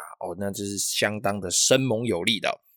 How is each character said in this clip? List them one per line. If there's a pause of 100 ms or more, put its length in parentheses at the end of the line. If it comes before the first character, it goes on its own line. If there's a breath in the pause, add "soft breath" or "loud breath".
(200)
哦，
那
就
是
相
当
的
生
猛
有
力
的
哦。 (200)